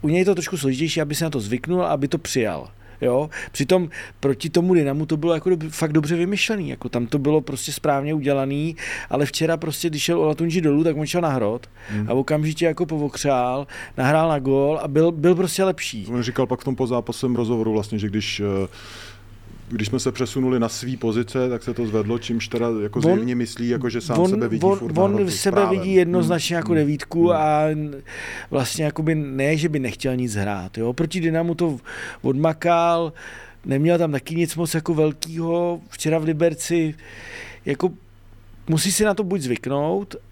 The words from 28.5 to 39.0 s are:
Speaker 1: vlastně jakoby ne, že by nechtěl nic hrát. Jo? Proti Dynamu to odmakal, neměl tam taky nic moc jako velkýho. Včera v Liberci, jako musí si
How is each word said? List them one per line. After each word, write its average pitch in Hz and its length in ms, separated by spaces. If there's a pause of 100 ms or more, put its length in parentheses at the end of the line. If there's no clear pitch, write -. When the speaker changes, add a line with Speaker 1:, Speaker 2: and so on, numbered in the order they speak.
Speaker 1:
vlastně 139 340
jakoby 156 300
ne, 143 420
že 160 120
by 151 100
nechtěl 127 360
nic 123 200
hrát. 98 420
Jo? 117 160
Proti 160 260
Dynamu 165 360
to 160 220 (440)
odmakal, 165 920 (520)
neměl 151 320
tam 165 140
taky 143 240
nic 165 200
moc 165 200
jako 160 180
velkýho. 165 960
Včera 156 280
v 160 60
Liberci, 160 720 (680)
jako 143 240 (800)
musí 160 220
si 214 120